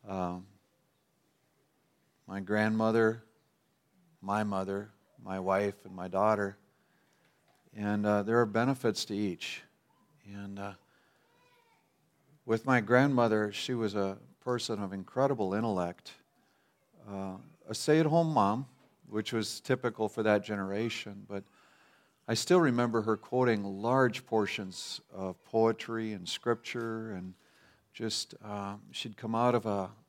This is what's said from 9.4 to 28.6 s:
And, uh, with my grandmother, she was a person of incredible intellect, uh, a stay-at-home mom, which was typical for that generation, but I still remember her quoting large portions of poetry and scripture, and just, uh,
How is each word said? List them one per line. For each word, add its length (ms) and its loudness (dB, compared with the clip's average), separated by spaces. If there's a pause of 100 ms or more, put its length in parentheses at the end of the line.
And, 320 -12
uh, 160 -10 (1700)
with 200 0
my 140 4
grandmother, 720 4
she 220 -6
was 220 -2
a 220 -2 (220)
person 420 -4
of 120 -6
incredible 600 0
intellect, 600 -2 (920)
uh, 300 -8 (320)
a 80 -8
stay-at-home 580 4
mom, 320 2 (440)
which 240 -4
was 260 -2
typical 480 0
for 160 -4
that 180 6
generation, 840 -6
but 160 -8 (840)
I 80 0
still 240 4
remember 420 4
her 160 0
quoting 460 0
large 640 2
portions 720 -4 (100)
of 340 -10
poetry 680 0
and 160 -12
scripture, 840 -6
and 200 -10 (580)
just, 440 -6 (100)
uh, 300 -8 (160)